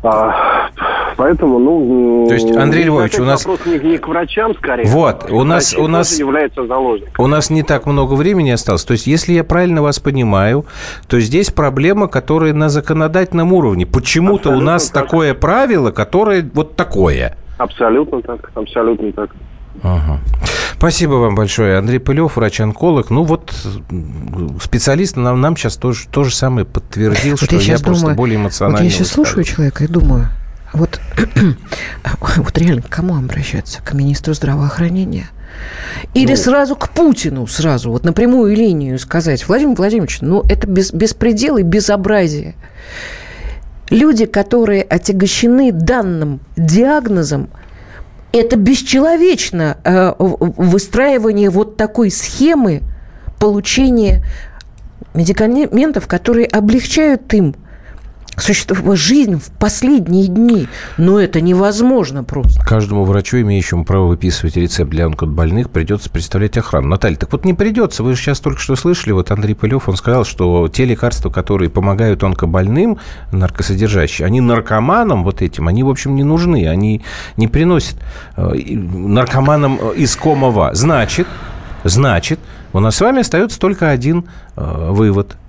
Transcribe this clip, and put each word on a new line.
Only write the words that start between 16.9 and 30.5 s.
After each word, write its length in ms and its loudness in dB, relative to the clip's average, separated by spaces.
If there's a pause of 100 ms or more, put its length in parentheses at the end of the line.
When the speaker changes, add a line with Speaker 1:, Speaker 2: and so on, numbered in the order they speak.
Speaker 1:
Абсолютно 640 0
так, 340 -12
абсолютно 580 -2
так. 180 -8 (520)
Speaker 2:
Ага. 360 0 (680)
Спасибо 300 0
вам 200 2
большое. 440 0
Андрей 200 0
Пылёв, 380 0
врач-онколог. 720 0
Ну 160 2
вот, 300 -2 (360)
м, 720 -8
специалист 540 0
нам, 240 0
нам 160 2
щас 220 -4
тоже, 320 -4
то 140 0
же 120 -2
самое 300 0
подтвердил, 680 -2
Speaker 3:
Вот 40 -4
Speaker 2:
что 140 2
Speaker 3:
я 80 4
Speaker 2:
я 40 0
Speaker 3:
щас 140 2
Speaker 2:
просто 220 2
Speaker 3:
думаю, 160 2
Speaker 2:
более 180 0
Speaker 3:
вот 80 -2
Speaker 2:
эмоционально 400 0
Speaker 3:
я 60 4
щас 180 0
слушаю 300 0
Speaker 2:
высказываюсь. 100 0
Speaker 3:
человека 360 0
и 20 0
думаю, 420 4 (460)